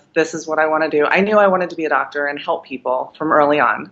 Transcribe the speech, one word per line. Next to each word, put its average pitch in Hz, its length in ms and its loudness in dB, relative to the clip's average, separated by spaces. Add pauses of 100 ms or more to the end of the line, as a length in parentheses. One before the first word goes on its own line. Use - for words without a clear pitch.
(160)
"This 160 180 0
is 156 140 -10
what 156 120 -2
I 156 80 2
wanna 156 220 0
do." 147 160 2
I 170 160 2
knew 208 160 2
I 202 100 6
wanted 185 240 0
to 160 40 -12
be 160 100 -4
a 147 40 -4
doctor 143 360 -2
and 143 140 -6
help 165 260 -6
people 127 520 -6
from 156 140 -4
early 147 280 4
on. 127 320 0